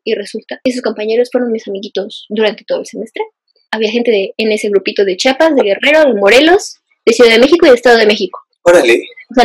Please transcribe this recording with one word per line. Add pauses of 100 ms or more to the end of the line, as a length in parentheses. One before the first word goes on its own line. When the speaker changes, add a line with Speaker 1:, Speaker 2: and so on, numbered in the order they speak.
Speaker 1:
y
resulta,
esos
compañeros
fueron
mis
amiguitos
durante
todo
el
semestre. (500)
Había
gente
de,
en
ese
grupito
de
Chiapas,
de
Guerrero,
de
Morelos, (280)
de
Ciudad
de
México
y
de
Estado
de
México. (240)
Speaker 2:
Órale. (280)
Speaker 1:
O
sea,